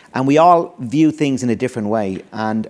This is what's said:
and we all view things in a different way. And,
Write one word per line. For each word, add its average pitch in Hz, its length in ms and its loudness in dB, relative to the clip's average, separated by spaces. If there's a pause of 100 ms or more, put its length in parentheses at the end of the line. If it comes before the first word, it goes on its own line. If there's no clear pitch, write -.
(140)
and 131 120 -2
we 139 100 4
all 170 440 4
view 147 320 2
things 139 320 -4
in 123 40 -2
a 113 80 0
different 113 320 -4
way. 104 340 -4 (100)
And, 110 380 -4